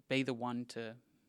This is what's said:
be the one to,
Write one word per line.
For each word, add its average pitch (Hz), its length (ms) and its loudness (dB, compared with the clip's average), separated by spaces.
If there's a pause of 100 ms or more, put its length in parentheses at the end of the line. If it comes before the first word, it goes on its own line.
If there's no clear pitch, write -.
be 135 140 6
the 131 100 2
one 120 360 -2
to, 117 240 -6 (360)